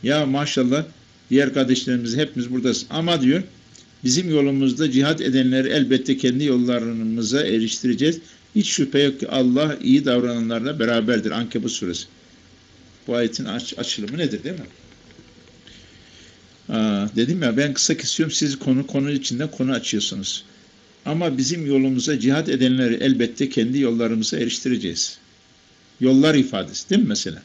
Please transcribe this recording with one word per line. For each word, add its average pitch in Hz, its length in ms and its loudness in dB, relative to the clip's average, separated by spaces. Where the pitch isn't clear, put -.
"Ya 147 240 2
maşallah, 135 580 0
diğer 131 240 4
kardeşlerimiz 123 640 0
hepimiz 131 340 -2
buradayız. 123 400 -2
Ama," 165 320 0
diyor, 143 200 4
"bizim 160 260 2
yolumuzda 139 600 2
cihat 139 300 2
edenleri 131 480 2
elbette 131 480 2
kendi 131 280 0
yollarımıza 117 960 0
eriştireceğiz. 123 800 0
Hiç 208 140 2
şüphe 139 340 0
yok 139 180 0
ki - 80 -6
Allah 135 540 2
iyi 139 220 4
davrananlarla 120 760 0
beraberdir." 113 520 0
Ankebut 113 420 -4
suresi. 87 320 -6
Bu 120 80 -4
ayetin 117 300 -2
aç-, 117 340 -8
açılımı 110 400 -6
nedir, 131 260 -4
değil 160 100 -8
mi? 156 120 -14
Aa, 107 380 0
dedim 143 260 0
ya, 120 140 0
ben 143 180 0
kısa - 220 0
kesiyorum, - 380 -4
siz 139 240 -2
konu, 135 280 0
konu 139 240 -2
içinden 139 400 -4
konu 135 220 -2
açıyorsunuz. 101 720 -4
"Ama 156 340 -2
bizim 156 280 -2
yolumuza 135 540 2
cihat 139 280 2
edenleri 127 460 2
elbette 120 540 0
kendi 127 300 0
yollarımıza 117 580 0
eriştireceğiz." 113 840 -4
Yollar 135 320 6
ifadesi - 560 -2
değil 202 120 4
mi 175 60 2
mesela? 95 360 -6